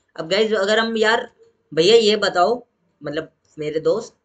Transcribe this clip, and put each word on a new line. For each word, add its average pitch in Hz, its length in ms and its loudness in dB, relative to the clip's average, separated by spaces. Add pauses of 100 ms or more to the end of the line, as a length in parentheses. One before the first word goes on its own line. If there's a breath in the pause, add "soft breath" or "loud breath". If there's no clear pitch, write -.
(160 soft breath)
अब 165 140 -8
guys, 208 240 0
अगर 214 240 0
हम, 226 180 -2
यार 220 320 0 (440)
भैया 170 240 4
ये 214 220 4
बताओ, 196 440 0 (380)
मतलब 147 300 -8 (260)
मेरे 151 240 -6
दोस्त, 175 440 -2